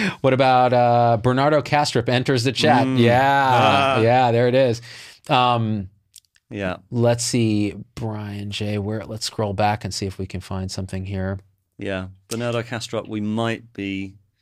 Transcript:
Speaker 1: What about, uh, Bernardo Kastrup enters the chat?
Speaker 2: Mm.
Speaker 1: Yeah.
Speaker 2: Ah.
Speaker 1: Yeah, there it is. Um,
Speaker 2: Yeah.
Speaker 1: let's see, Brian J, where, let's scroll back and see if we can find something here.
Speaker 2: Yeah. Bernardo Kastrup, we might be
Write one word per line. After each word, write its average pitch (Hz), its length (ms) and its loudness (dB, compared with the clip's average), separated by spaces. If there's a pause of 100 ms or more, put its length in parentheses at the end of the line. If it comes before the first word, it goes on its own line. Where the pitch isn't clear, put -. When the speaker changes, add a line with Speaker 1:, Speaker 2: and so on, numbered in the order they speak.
(200)
Speaker 1:
What 131 140 4
about, 127 380 4
uh, 120 480 4
Bernardo 135 420 2
Kastrup 147 460 0
enters 127 360 0
the 135 80 0
chat? 131 340 4
Speaker 2:
Mm. 131 140 0
Speaker 1:
Yeah. 135 500 4
Speaker 2:
Ah. 135 500 4
Speaker 1:
Yeah, 120 300 4
there 117 160 2
it 123 80 0
is. 120 260 2 (480)
Um, 117 600 0 (640)
Speaker 2:
Yeah. 98 260 -4 (160)
Speaker 1:
let's 120 320 0
see, 107 500 0 (220)
Brian 104 560 -10
J, 104 260 -4
where, 104 260 -6
let's 110 220 -10
scroll 104 280 -4
back 104 280 0
and 92 100 -8
see - 140 -6
if 95 120 -10
we 95 80 -8
can 92 140 -10
find 95 300 -8
something 95 360 -8
here. 98 340 -6 (380)
Speaker 2:
Yeah. 95 300 -6 (200)
Bernardo 117 340 -4
Kastrup, 113 460 -8
we 107 120 -6
might 113 520 -4
be 98 420 -8 (280)